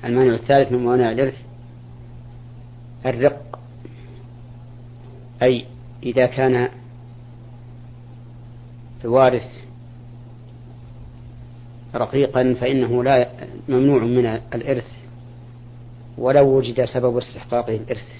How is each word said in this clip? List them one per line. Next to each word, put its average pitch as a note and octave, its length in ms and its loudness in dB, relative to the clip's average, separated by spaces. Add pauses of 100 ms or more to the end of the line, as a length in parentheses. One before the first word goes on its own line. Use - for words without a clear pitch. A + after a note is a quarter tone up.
المانع B2 300 4
الثالث C3+ 380 4
من B2 120 2
موانع B2 280 4
الإرث B2+ 240 0 (1700)
الرق، B2+ 520 0 (1800)
أي B2 220 4 (380)
إذا B2 240 4
كان B2+ 420 2 (2250)
الوارث B2 420 6 (2500)
رقيقا B2+ 680 2
فإنه B2 440 2
لا، B2+ 240 6 (400)
ممنوع C3+ 360 6
من A#2+ 220 4 (280)
الإرث B2 340 -2 (1300)
ولو C3+ 380 8
وجد A#2+ 280 2
سبب A#2+ 320 0
استحقاقه A2+ 600 -2
الإرث A2 320 -6 (120)